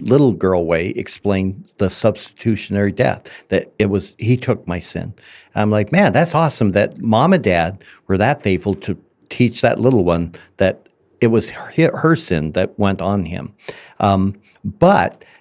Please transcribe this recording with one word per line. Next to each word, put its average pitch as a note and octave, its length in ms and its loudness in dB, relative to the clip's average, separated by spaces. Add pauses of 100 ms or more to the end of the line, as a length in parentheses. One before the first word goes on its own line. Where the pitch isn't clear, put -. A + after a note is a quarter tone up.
little B2 280 4
girl F2+ 340 0
way, E2+ 260 -2
explained F#2+ 880 -4
the G2 120 0
substitutionary G2+ 1040 -2
death, - 360 -2 (200)
that - 300 -4
it G#2+ 100 2
was, G2 280 -4
he B2 200 0
took - 280 -4
my F2 140 -6
sin. - 340 -10 (420)
I'm G#2+ 160 0
like, G#2 200 0
"Man, D#3+ 220 2
that's E3 200 2
awesome C#3+ 380 0
that G2+ 300 -2
mom A#2 320 2
and D3+ 100 0
dad F2+ 400 0 (240)
were F#2+ 100 0
that B2+ 240 0
faithful F#2+ 340 -2
to - 220 -8 (320)
teach A#2 300 0
that - 180 0
little A#2 280 2
one E2+ 280 -2 (240)
that - 300 0 (340)
it A#2+ 60 4
was A2 220 2
her, - 480 -2
her D#3+ 180 2
sin D#2+ 380 -4
that - 260 -4
went F#2+ 220 0
on F#2+ 240 -2
him." E2+ 280 -12 (460)
Um, G2 360 2 (280)
but - 600 0 (180)